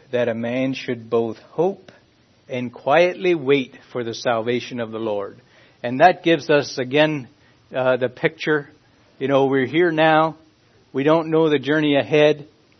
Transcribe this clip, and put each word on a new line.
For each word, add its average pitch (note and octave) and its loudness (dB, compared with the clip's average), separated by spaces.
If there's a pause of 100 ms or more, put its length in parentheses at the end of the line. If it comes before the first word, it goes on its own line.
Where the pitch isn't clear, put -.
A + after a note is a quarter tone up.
(120)
that A#2+ 0
a A2+ -2
man B2 -4
should A#2 -10
both A#2 -2 (140)
hope F#3 -4 (560)
and B2 -6
quietly F3+ 2
wait C#3 0 (160)
for B2 -6
the A2+ -8
salvation A#2+ -4
of A2 -6
the A2 -8
Lord." G#2 -6 (400)
And B2+ -4
that F3 4
gives E3 0
us, C#3+ 0
again, C#3 0 (480)
uh, B2+ 0
the B2 -2
picture. D3+ -4 (500)
You C3+ -4
know, C3+ 2
we're C3+ 0
here D#3+ 0
now. D#3+ 2 (560)
We C3+ -2
don't D#3+ 2
know D#3+ 2
the D3 2
journey D3 0
ahead. D3 2 (320)